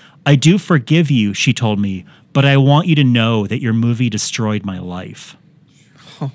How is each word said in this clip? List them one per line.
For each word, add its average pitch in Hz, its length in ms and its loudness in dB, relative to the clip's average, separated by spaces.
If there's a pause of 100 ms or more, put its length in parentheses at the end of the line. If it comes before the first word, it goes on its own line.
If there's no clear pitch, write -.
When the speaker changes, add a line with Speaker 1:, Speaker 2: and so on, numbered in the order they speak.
(240)
Speaker 1:
'I 143 120 4
do 160 220 4
forgive 156 520 0
you,' 104 240 0
she - 180 -2
told 107 260 -2
me, 95 260 -4 (280)
'but 139 140 2
I 139 100 4
want 143 300 4
you 160 80 2
to 147 100 2
know 117 420 2
that 110 140 -6
your 117 140 -2
movie 117 340 0
destroyed 107 560 -4
my 92 140 -8
life.'" 90 580 -14 (840)
Speaker 2:
Oh 135 120 -8